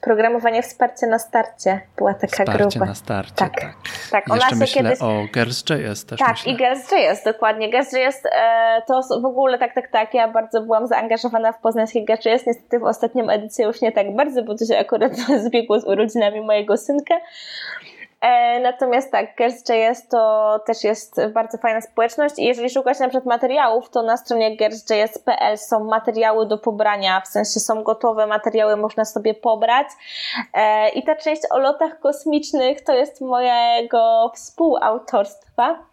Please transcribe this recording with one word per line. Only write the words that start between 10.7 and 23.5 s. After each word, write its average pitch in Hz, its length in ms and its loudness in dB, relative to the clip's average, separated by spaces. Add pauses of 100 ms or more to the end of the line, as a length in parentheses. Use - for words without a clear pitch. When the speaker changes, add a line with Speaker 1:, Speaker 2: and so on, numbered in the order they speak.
Speaker 1:
zaangażowana 226 640 0
w 226 100 -10
poznańskiej 220 440 0
Girls 220 200 0
J 233 160 4
S. - 60 -8
Niestety 240 320 -2
w 226 40 -6
ostatnią 233 460 0
edycję 214 360 0
już 220 160 -2
nie 220 100 2
tak 202 240 0
bardzo, 262 280 0
bo 214 120 -6
to 226 100 -2
się 220 140 2
akurat 214 320 0 (180)
<laughs> 233 160 2
zbiegło 233 340 2
z 220 60 -10
urodzinami 214 560 0
mojego 208 360 0
synka. 285 380 0 (1080)
E, 240 380 4
natomiast 254 520 0
tak, 214 260 -2
Girls 247 320 -2
J 233 80 4 (200)
S - 100 -20
to 214 580 2
też 226 180 -4
jest - 380 -2 (120)
bardzo 226 240 -2
fajna 226 240 -2
społeczność 285 580 -2
i - 60 -2
jeżeli 240 240 0
szukacie 269 300 0
na 262 100 0
przykład 254 160 -4
materiałów, 247 640 0